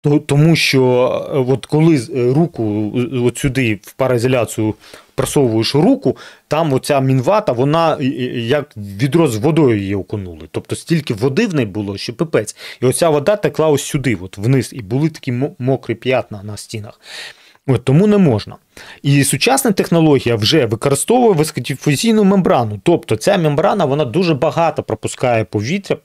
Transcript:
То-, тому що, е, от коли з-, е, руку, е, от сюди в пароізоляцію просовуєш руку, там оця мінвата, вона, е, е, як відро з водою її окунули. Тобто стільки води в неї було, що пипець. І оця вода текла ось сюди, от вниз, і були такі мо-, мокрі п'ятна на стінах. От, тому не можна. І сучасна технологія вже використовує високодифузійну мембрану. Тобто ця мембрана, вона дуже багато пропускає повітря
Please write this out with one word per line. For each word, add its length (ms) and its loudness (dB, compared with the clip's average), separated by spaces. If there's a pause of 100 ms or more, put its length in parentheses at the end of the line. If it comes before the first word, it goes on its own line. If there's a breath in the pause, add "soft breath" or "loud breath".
То-, 160 2
тому 380 4
що, 260 2 (520)
е, 40 0 (140)
от 140 -2
коли 320 4
з-, 120 -6
е, 220 0
руку, 640 -2
е, 220 -4
от 200 -2
сюди 440 -2
в 100 -20
пароізоляцію 840 0 (400 loud breath)
просовуєш 600 0
руку, 420 2 (320 loud breath)
там 240 0
оця 280 0
мінвата, 520 0
вона, 480 0
е, 40 -2
е, 360 -4
як 360 -2
відро 520 0
з 80 -2
водою 420 2
її 160 -4
окунули. 560 -8
Тобто 260 -8
стільки 380 -4
води 320 -2
в 80 -6
неї 120 0
було, 300 -8
що 180 -10
пипець. 420 -4 (260 loud breath)
І 40 0
оця 220 2
вода 280 2
текла 320 -2
ось 140 0
сюди, 400 -4
от 160 -16
вниз, 340 0
і 100 -14
були 260 -2
такі 240 -8
мо-, 260 -4
мокрі 360 -4
п'ятна 480 -4
на 140 -12
стінах. 440 -16 (680 loud breath)
От, 180 0
тому 220 4
не 120 4
можна. 380 2 (460 loud breath)
І 220 4
сучасна 480 0
технологія 640 2
вже 300 2
використовує 680 2
високодифузійну 880 0
мембрану. 580 2
Тобто 340 2
ця 220 0
мембрана, 460 0
вона 200 0
дуже 300 0
багато 480 0
пропускає 640 -2
повітря 600 -4